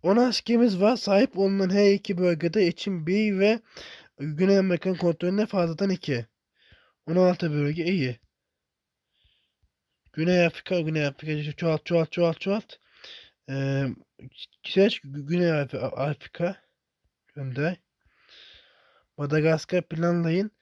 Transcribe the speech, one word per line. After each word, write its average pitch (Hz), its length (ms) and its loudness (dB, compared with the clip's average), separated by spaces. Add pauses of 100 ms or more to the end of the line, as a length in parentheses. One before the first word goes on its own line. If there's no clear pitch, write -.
On 196 140 4
askerimiz 233 640 2
var. 220 160 4
Sahip 202 400 2
olunan 196 320 2
her 202 240 6
iki 196 240 -2
bölgede 175 500 2
için 170 400 -4
bir 202 320 0
ve 214 200 4 (600)
Güney 160 380 2
Amerika'nın 190 380 0
kontrolünde 180 500 0
fazladan 180 440 -2
iki. 143 360 -2 (800)
On 165 100 -2
altı 180 360 2
bölge 147 340 -2
iyi. 147 340 -2 (1900)
Güney 175 320 2
Afrika, 175 360 -4
Güney 156 240 -2
Afrika, 151 460 -6
çoğalt, 160 340 -2
çoğalt, 165 260 0
çoğalt, 170 280 0
çoğalt. 202 340 -4 (760)
Eee, 135 380 -2 (760)
seç - 360 2
Gü-, 139 280 -12
Güney 175 240 0
Af-, 147 240 -2
Afrika. 143 880 -6 (720)
Gönder. 139 420 -6 (1400)
Madagaskar 156 640 0
planlayın. 170 680 -2 (100)